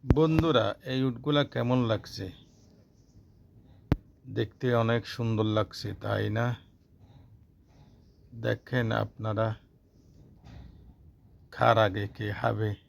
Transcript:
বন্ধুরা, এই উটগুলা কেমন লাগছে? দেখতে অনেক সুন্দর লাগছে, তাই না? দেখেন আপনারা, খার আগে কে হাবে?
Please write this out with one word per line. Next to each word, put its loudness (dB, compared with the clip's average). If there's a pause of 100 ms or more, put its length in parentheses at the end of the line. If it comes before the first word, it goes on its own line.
বন্ধুরা, 4 (180)
এই -2
উটগুলা 0
কেমন 0
লাগছে? -4 (2000)
দেখতে -4
অনেক 2
সুন্দর -2
লাগছে, -2
তাই -2
না? 0 (1900)
দেখেন -2
আপনারা, -2 (2000)
খার 6
আগে 2
কে -8
হাবে? -2 (180)